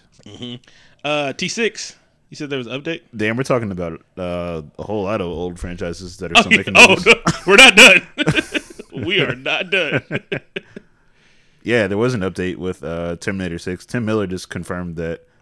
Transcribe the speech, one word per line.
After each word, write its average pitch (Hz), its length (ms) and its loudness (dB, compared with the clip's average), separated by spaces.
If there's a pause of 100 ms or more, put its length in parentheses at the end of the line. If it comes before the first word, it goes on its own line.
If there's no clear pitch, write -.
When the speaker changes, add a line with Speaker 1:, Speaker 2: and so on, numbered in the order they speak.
(240)
Speaker 1:
Mm-hmm. 120 320 -16 (480)
Uh, 147 300 -2
T 185 120 -4
six. - 480 -4 (360)
You 139 60 -20
said 147 140 -10
there 139 80 -4
was 123 80 -8
an 127 160 -8
update? - 200 -6 (140)
Speaker 2:
Damn, 110 200 0
we're 135 80 -2
talking 117 260 0
about, 87 320 -6 (160)
uh, 87 440 -6 (140)
a - 60 -10
whole 104 220 -4
lot 104 160 -2
of 87 80 -4
old 87 320 -8
franchises 87 560 -8
that 87 160 -8
are - 60 4
Speaker 1:
Oh, - 20 8
Speaker 2:
still - 120 2
Speaker 1:
yeah. 208 60 6
Speaker 2:
making - 180 -4
Speaker 1:
Oh, 220 120 10
Speaker 2:
movies. 185 180 2
Speaker 1:
no. 226 80 8 (180)
<laughs> - 140 -12
We're 196 100 8
not 247 200 10
done. 202 300 8 (840)
<laughs> - 120 -8
We 185 160 0
are 127 160 -2
not 147 340 -6
done. 160 380 0
<laughs> 151 120 -6 (1400)
Speaker 2:
Yeah, 110 260 2
there 101 100 -2
was 127 160 2
an 104 60 -4
update 92 360 -4
with, 90 260 -8
uh, 85 340 -6
Terminator 92 440 -6
six. 90 260 -10
Tim 123 180 -6
Miller 107 240 -2
just 90 220 -10
confirmed 90 460 -8
that, 82 260 -8 (180)